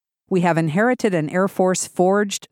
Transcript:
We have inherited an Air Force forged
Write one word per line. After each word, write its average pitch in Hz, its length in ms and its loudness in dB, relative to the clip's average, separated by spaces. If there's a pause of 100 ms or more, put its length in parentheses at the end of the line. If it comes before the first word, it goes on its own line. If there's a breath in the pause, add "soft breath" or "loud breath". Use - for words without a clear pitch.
(300)
We 190 100 0
have 170 180 2
inherited 196 560 0
an 156 160 -2
Air 185 200 0
Force 185 400 -2
forged 196 640 0